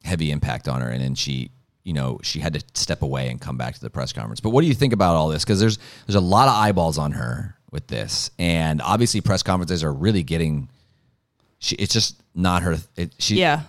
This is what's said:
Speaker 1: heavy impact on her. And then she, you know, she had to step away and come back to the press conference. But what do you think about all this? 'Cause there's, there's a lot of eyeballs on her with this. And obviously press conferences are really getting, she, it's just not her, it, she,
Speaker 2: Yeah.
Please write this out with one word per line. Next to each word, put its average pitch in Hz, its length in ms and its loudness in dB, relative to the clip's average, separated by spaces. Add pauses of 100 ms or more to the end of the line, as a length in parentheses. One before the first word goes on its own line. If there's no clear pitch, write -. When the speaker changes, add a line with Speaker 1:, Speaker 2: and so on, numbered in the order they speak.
Speaker 1:
heavy 80 280 -2
impact 71 360 -4
on 64 140 -2
her. 62 80 -4
And 64 120 -4
then 65 140 -2
she, 65 360 -6 (320)
you 87 100 -6
know, 65 300 -4
she - 160 -6
had 78 140 -4
to 73 80 -6 (120)
step - 300 -4
away 67 260 -2
and 62 100 -8
come 65 180 -8
back 62 180 -8
to - 60 -20
the 58 80 -10
press 65 220 -6
conference. 55 280 -10
But 110 100 -4
what 160 120 6
do 170 60 4
you 139 60 4
think 123 200 2
about 92 220 4
all 80 140 2
this? 78 160 -2
'Cause 101 140 2
there's, 107 180 4 (300)
there's 101 80 2
a 101 60 4
lot 101 260 6
of 123 80 6
eyeballs 90 420 2
on 73 140 -2
her 60 440 -6 (160)
with - 160 -8
this. - 500 -6
And 82 440 0
obviously 110 400 2
press 92 220 0
conferences 90 380 0
are 76 120 0
really 90 300 2
getting, 78 440 0 (920)
she, - 160 -4
it's - 180 -2
just - 280 -2 (140)
not 90 280 2
her, 85 140 0 (200)
it, 85 200 -6
she, 104 220 0
Speaker 2:
Yeah. 156 300 2